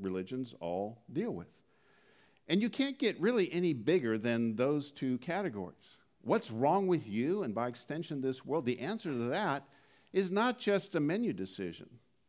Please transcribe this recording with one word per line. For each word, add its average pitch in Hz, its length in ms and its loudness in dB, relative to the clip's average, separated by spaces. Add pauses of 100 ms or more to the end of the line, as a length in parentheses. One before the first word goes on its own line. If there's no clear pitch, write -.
religions 98 600 -4
all 98 420 -4 (100)
deal 202 180 -2
with. 87 320 -10 (840)
And 175 120 2
you 233 80 2
can't 269 300 0
get 214 220 0
really 196 320 2
any 175 200 2
bigger 120 460 2
than 117 380 2
those 139 340 2
two 127 280 -2
categories. 139 800 -6 (260)
What's 214 280 2
wrong 147 360 2
with 170 220 2
you, 135 340 0
and 117 120 -4
by 117 140 0
extension 151 520 -6
this 131 240 -4
world, 139 220 -2
the 120 140 0
answer 180 300 -4
to 120 180 -2
that 151 360 0 (480)
is 190 180 2
not 220 280 2
just - 360 2
a 165 60 2
menu 175 320 2
decision. 92 560 -6 (400)